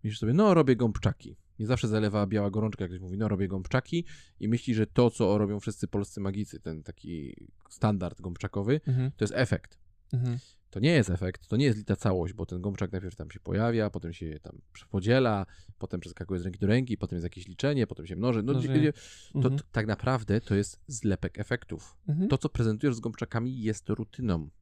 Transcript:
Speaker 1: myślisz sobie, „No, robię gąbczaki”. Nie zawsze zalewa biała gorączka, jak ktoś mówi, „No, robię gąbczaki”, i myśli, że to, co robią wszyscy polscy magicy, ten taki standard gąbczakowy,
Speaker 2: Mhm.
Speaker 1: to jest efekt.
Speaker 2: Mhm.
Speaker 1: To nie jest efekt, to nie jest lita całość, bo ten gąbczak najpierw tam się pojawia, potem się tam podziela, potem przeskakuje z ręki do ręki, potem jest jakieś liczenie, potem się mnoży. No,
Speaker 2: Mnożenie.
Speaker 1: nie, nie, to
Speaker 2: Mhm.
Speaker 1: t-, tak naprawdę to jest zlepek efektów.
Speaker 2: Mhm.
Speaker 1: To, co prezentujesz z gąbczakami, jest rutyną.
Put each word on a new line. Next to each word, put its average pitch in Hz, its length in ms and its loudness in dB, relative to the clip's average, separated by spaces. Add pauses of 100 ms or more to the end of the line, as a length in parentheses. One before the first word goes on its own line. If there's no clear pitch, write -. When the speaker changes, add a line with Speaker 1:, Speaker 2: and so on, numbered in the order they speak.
Speaker 1:
myślisz 107 160 -6
sobie, 113 140 2
„No, 196 200 8
robię 135 220 8
gąbczaki”. - 600 0 (220)
Nie 107 80 -2
zawsze 123 200 0
zalewa 107 400 2
biała 101 220 0
gorączka, 104 340 -2
jak 87 80 -6
ktoś 92 100 -10
mówi, 92 160 -8
„No, 107 100 0
robię 98 200 0
gąbczaki”, 127 580 -2 (340)
i 104 80 -2
myśli, 117 280 0
że 110 120 2
to, 123 220 6
co 104 280 4
robią 104 220 0
wszyscy - 280 -6
polscy 101 340 -4
magicy, 98 380 -4
ten 80 240 -10
taki 78 520 -10 (340)
standard 92 520 0
gąbczakowy, 101 680 -2
Speaker 2:
Mhm. 127 300 0
Speaker 1:
to - 60 0
jest 104 140 -2
efekt. - 420 -2 (340)
Speaker 2:
Mhm. 123 240 -2 (320)
Speaker 1:
To - 100 -8
nie 139 120 4
jest 139 180 4
efekt, 90 380 -4
to 110 100 0
nie 139 80 4
jest 117 120 4
lita 104 180 0
całość, 92 380 -2
bo - 120 -6
ten 90 160 -8
gąbczak 98 300 -4
najpierw 92 240 -6
tam 76 160 -12
się - 80 -16
pojawia, 107 500 0
potem 85 240 -8
się 76 280 -8
tam - 200 -18 (280)
podziela, 107 560 4 (320)
potem 90 220 -6
przeskakuje 90 400 -6
z 87 40 -6
ręki 92 160 -6
do 98 80 2
ręki, 120 300 2
potem - 200 -6
jest 85 60 -4
jakieś 87 240 -10
liczenie, 131 400 0
potem 80 200 -12
się 95 80 -8
mnoży. 113 280 0
No, 135 100 0
Speaker 2:
Mnożenie. 131 220 0
Speaker 1:
nie, 151 60 6
nie, 151 120 2
to - 420 -16
Speaker 2:
Mhm. 135 220 2
Speaker 1:
t-, 147 140 -6
tak 110 160 0
naprawdę 110 540 0
to - 140 0
jest - 320 0
zlepek 101 520 -2
efektów. - 560 -6 (120)
Speaker 2:
Mhm. 175 220 0
Speaker 1:
To, 135 80 4
co 151 120 -2
prezentujesz 113 460 0
z 113 40 -10
gąbczakami, 117 640 -6
jest 107 280 -4
rutyną. 104 600 -2 (120)